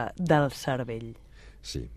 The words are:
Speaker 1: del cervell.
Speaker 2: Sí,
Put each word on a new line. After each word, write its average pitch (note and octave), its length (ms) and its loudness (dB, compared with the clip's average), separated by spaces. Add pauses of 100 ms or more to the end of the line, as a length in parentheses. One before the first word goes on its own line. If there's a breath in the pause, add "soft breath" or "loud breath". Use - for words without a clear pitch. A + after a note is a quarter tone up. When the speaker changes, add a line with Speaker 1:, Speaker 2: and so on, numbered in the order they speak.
(160)
Speaker 1:
del D#3+ 380 6
cervell. A#2 560 -4 (500 soft breath)
Speaker 2:
Sí, B1 380 -10